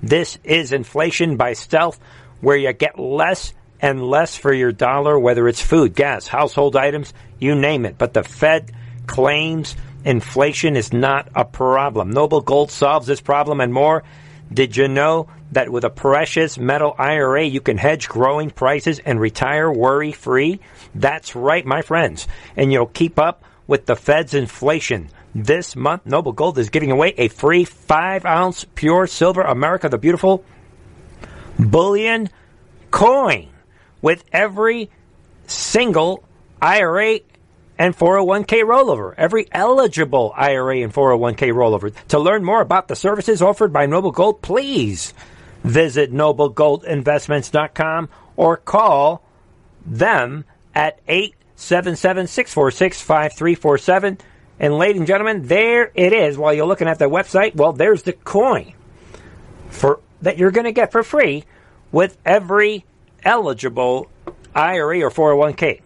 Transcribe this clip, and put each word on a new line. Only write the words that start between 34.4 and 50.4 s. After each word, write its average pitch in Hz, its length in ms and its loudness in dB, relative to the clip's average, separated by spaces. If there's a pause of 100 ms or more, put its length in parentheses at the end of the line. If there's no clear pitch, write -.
single 190 800 -2 (360)
I 190 220 2
R 175 180 0
A 220 220 0 (560)
and 175 180 0
four 180 220 2
oh 196 60 2
one 196 200 0
K 226 160 2
rollover. 214 560 2
Every 202 340 0
eligible 160 840 2
I 139 200 2
R 131 160 -2
A 127 100 0
and 107 100 -6
four 135 200 4
oh 120 40 4
one 120 180 0
K 127 140 -2
rollover. 110 460 0 (140)
To 151 100 2
learn 185 260 0
more 208 160 2
about 185 280 0
the - 80 -6
services 202 460 0
offered 202 300 2
by 147 140 2
Noble 175 260 0
Gold, 214 300 0
please 180 720 -4 (500)
visit 139 480 0
noblegoldinvestments 147 1400 0
dot 151 240 -2
com 160 340 -2 (280)
or 165 200 2
call 165 640 2 (640)
them 147 580 0 (300)